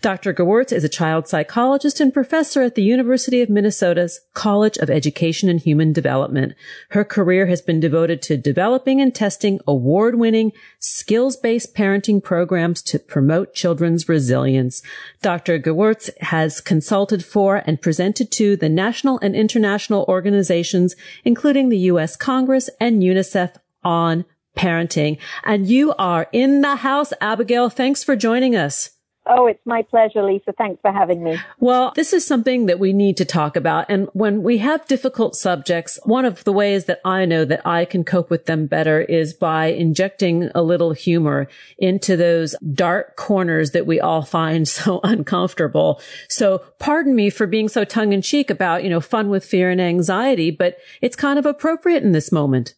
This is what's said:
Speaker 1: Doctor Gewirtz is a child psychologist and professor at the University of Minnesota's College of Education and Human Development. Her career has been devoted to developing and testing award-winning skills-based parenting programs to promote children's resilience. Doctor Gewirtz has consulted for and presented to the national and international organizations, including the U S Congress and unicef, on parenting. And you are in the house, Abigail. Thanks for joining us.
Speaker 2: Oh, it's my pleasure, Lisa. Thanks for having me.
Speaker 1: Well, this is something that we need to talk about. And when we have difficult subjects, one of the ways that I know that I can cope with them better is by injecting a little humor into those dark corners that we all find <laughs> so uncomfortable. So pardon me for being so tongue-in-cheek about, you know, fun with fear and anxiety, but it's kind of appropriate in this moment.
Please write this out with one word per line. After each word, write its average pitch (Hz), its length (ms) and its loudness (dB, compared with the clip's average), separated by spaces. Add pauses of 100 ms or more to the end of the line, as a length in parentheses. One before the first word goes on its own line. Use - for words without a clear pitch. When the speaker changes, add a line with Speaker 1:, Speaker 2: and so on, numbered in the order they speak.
Speaker 1:
Doctor 190 320 -4
Gewirtz 220 380 2
is 147 120 -2
a 147 60 0
child 160 360 -2
psychologist 262 760 0
and 269 100 2
professor 285 480 0
at 247 140 0
the 214 80 0
University 247 580 2
of 240 80 2
Minnesota's 196 720 0 (140)
College 214 420 2
of 139 140 -2
Education 151 580 0
and 170 100 2
Human 156 360 2
Development. 135 580 -2 (380)
Her 208 120 0
career 190 440 2
has 175 160 0
been 165 180 0
devoted 165 400 0
to - 160 -2
developing 233 640 0
and 262 140 2
testing 202 520 -2
award-winning 220 840 2 (280)
skills-based 233 960 -2
parenting 196 480 0
programs 175 600 -2
to - 160 -4
promote 151 560 0
children's 170 520 0
resilience. 131 760 0 (400)
Doctor 175 360 -2
Gewirtz 180 520 0 (100)
has 160 400 -2
consulted 196 640 0
for 196 400 0
and 156 160 -2
presented 185 520 -2
to 208 220 2
the 175 140 -2
national 226 520 0
and 202 140 -2
international 214 760 0
organizations, 185 840 0 (300)
including 262 460 2
the 220 80 2
U 180 200 2
S 156 180 -4
Congress 262 520 0 (100)
and 226 240 2
unicef, 185 540 0 (260)
on 170 440 0 (280)
parenting. 165 640 -2 (260)
And 202 240 0
you 269 280 4
are 175 380 -2
in 269 280 4
the 277 160 2
house, 277 460 -2
Abigail. 226 480 0
Thanks 269 340 -2
for 285 100 2
joining 233 400 2
us. 147 360 -2 (380)
Speaker 2:
Oh, 247 200 4
it's 208 160 -2
my 233 180 -2
pleasure, 220 400 2
Lisa. 196 300 -2
Thanks 202 300 -6
for 202 100 0
having 180 320 0
me. 165 120 -2 (220)
Speaker 1:
Well, 247 380 2
this 311 160 -2
is 349 120 2
something 247 420 0
that 175 120 2
we 190 140 2
need 196 240 2
to 180 80 0
talk 151 320 -2
about. 160 320 0
And 196 240 0
when 208 320 0
we 233 140 2
have 302 280 -2
difficult 254 480 -2
subjects, 170 720 -4
one 254 200 2
of 214 200 -4
the 202 80 0
ways 202 320 0
that 175 200 -4
I 185 200 0
know 165 200 2
that 143 220 -4
I 170 200 0
can 175 180 -2
cope 175 260 -2
with 170 160 -2
them 156 220 -2
better 156 320 2
is 165 340 -2
by 160 320 -2
injecting 175 880 0
a 175 80 2
little 170 300 0
humor 147 560 0 (280)
into 190 400 0
those 170 380 0 (180)
dark 175 440 -2
corners 165 560 0
that 170 120 0
we 160 140 0
all 160 240 0
find 160 460 -2
<laughs> - 0 -
so 180 340 -2
uncomfortable. 175 960 0 (280)
So 196 300 0 (200)
pardon 285 380 0
me 202 120 2
for 202 200 -2
being 214 200 0
so 214 140 -2
tongue-in-cheek 208 640 0
about, 180 360 -2
you 196 60 -2
know, 170 100 0
fun 214 280 -2
with 196 160 -2
fear 180 280 0
and 180 80 0
anxiety, 180 720 0
but 175 240 -2 (260)
it's 247 140 -4
kind 285 200 0
of 294 100 0
appropriate 320 580 0
in 202 80 4
this 156 180 0
moment. 135 480 0